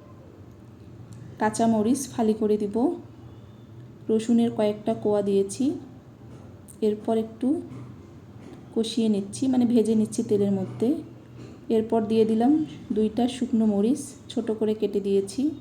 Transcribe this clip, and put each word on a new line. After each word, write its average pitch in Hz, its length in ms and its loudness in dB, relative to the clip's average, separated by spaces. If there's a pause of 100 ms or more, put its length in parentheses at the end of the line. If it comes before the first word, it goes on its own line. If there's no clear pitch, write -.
(1400)
কাঁচামরিচ 226 600 2 (100)
ফালি 220 240 2
করে 214 240 2
দিব, 202 180 -4 (1300)
রসুনের 233 480 2
কয়েকটা 214 380 0
কোয়া 208 280 0
দিয়েছি। 196 420 2 (1160)
এরপর 214 340 0 (100)
একটু 247 240 -4 (1200)
কষিয়ে 226 360 0
নিচ্ছি, 196 400 -2
মানে 254 240 4
ভেজে 220 220 4
নিচ্ছি 214 280 0
তেলের 202 360 2
মধ্যে। 202 320 -2 (840)
এরপর 226 320 2
দিয়ে 220 160 4
দিলাম 226 280 4 (420)
দুইটা 214 340 0
শুকনো 226 380 0
মরিচ, 214 360 2 (260)
ছোট 220 240 -4
করে 214 220 0
কেটে 202 260 -2
দিয়েছি। 196 420 0 (180)